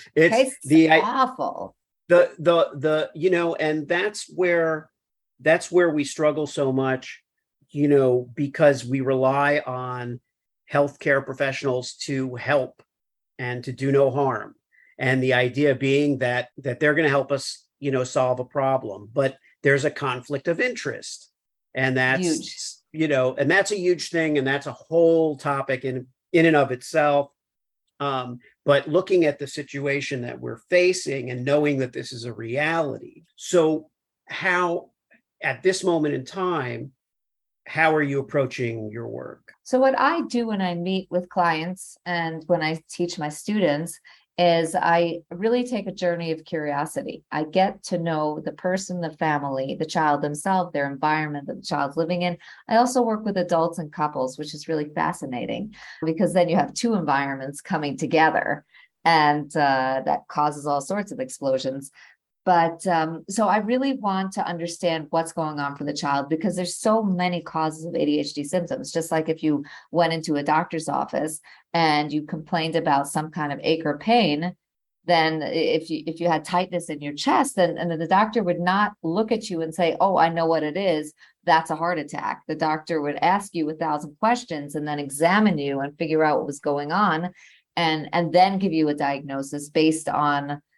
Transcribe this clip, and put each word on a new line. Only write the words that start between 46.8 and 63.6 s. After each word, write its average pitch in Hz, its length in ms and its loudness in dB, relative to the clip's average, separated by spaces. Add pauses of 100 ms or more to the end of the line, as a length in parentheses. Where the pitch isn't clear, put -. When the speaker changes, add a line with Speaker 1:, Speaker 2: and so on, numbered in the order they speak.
Speaker 2:
I 151 140 -2
get 185 400 0
to 180 140 -2
know 156 460 -2
the - 80 -8
person, 185 480 -4
the 165 120 -6
family, 139 640 -2
the 156 80 -4
child 151 360 2
themselves, 175 500 -2
their 143 180 -2
environment 147 560 -2
that - 80 -8
the - 80 -14
child's 143 340 -4
living 175 260 0
in. 175 140 -2 (320)
I 214 80 2
also 247 240 4
work 220 240 0
with 202 120 -2
adults 170 420 0
and 151 140 -8
couples, 147 440 -4
which 151 160 -10
is 147 140 -14
really 151 260 -2
fascinating 160 800 -4 (300)
because 160 280 0
then 175 160 4
you 165 80 2
have - 180 0
two 233 200 0
environments 139 640 -2
coming 147 360 -4
together, 156 680 2 (400)
and, 151 520 4
uh, 135 480 2
that 147 240 -2
causes 147 380 -2
all 143 140 0
sorts 196 320 -6
of 127 80 -8
explosions. 131 720 -4 (520)
But, 170 420 2
um, 165 440 0
so 208 180 0
I 190 100 4
really 254 360 0